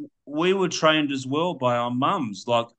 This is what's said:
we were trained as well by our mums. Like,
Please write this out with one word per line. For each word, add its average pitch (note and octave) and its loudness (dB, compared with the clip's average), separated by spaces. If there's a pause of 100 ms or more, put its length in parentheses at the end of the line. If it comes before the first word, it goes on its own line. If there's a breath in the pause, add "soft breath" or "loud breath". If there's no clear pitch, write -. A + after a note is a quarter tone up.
(260)
we D#3+ 0
were F#3+ 0
trained D#3 2
as C3 -6
well D#3+ -2
by B2 0
our A#2+ -2
mums. B2 -2
Like, A#2 2 (120)